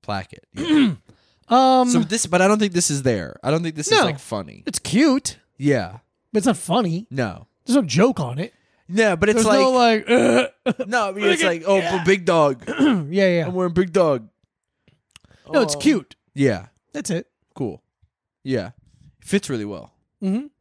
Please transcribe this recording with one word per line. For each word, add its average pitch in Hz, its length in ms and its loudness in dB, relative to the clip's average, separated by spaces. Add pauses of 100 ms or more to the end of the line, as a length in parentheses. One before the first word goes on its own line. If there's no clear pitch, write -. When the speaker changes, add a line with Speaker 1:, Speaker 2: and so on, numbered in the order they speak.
Speaker 1:
Placket. - 520 -10
Yeah. 294 460 2
Speaker 2:
<clears throat> - 40 -20 (480)
Um, 254 380 4
Speaker 1:
So 240 120 2
this, 208 260 -4
but 180 160 2
I 190 40 4
don't 214 120 2
think 208 140 0
this 170 180 0
is 139 100 -2
there. 104 420 -4
I 123 60 -2
don't 165 140 0
think 160 120 -6
this 151 160 -8
is, 453 60 4
Speaker 2:
No. 302 80 4
Speaker 1:
like, 147 140 -6
funny. 80 480 -12
Speaker 2:
It's - 100 -8
cute. - 640 0 (180)
Speaker 1:
Yeah. 117 400 -2 (340)
Speaker 2:
But 220 60 -4
it's 196 80 0
not 226 120 2
funny. 190 520 -4
Speaker 1:
No. 110 380 -8 (180)
Speaker 2:
There's 165 100 0
no - 60 4
joke 180 380 2
on 127 180 -6
it. 190 160 -10 (340)
Speaker 1:
No, 202 280 2
but 190 140 0
it's 226 140 2
Speaker 2:
There's 220 40 2 (100)
no, 262 140 4
Speaker 1:
like, 233 360 2
Speaker 2:
like, 240 460 2 (120)
<laughs> 247 140 -2
uh, 254 60 -8
Speaker 1:
no, 214 240 -2
I - 20 -6
mean, 202 140 -6
it's 330 160 2
Speaker 2:
look 190 100 2
at, - 0 -
Speaker 1:
like, 165 140 -6
"Oh, 196 140 4
Speaker 2:
yeah. 170 180 -2
Speaker 1:
b-, 170 80 -4
big 185 200 2
dog. 147 400 2
Speaker 2:
<clears throat> - 40 -6
Yeah, 196 600 0 (100)
yeah. 156 80 -2
Speaker 1:
I'm 180 80 -6
wearing 180 180 -2
big 180 200 0
dog." 147 360 0 (1200)
Speaker 2:
No, 277 120 2
it's 147 120 -2
Speaker 1:
Oh. 143 40 -10
Speaker 2:
cute. 247 360 0 (200)
Speaker 1:
Yeah. 113 320 0 (260)
Speaker 2:
That's 294 160 -10
it. 180 160 -6 (300)
Speaker 1:
Cool. 107 260 -8 (640)
Yeah. 120 240 -4 (520)
It - 80 -20
fits - 220 -2
really 113 160 -6
well. 92 300 -14 (260)
Speaker 2:
Mm-hmm. 208 260 -4 (140)